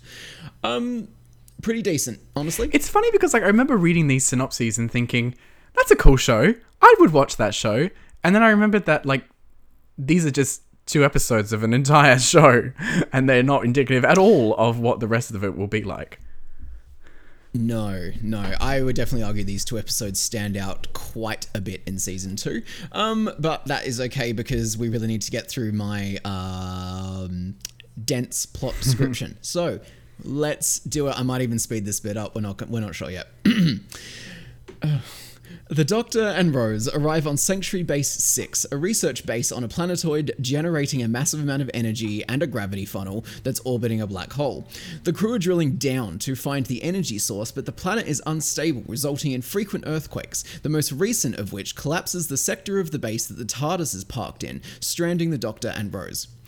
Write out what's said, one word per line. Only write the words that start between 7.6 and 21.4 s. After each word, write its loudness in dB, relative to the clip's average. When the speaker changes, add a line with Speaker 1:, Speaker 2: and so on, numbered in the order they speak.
Speaker 2:
And 6
then 8
I 8
remembered 4
that, 2
like, 2
these 4
are 2
just 0
two 4
episodes 2
of 0
an 4
entire 8
<laughs> -
show, 8
and 4
they're 6
not 2
indicative 2
at 6
all 6
of 4
what 2
the -2
rest 0
of -4
it -2
will -2
be 0
like. -8
Speaker 1:
No, -2
no. -2
I 2
would 2
definitely 2
argue 0
these -4
two -4
episodes -4
stand -4
out -4
quite -6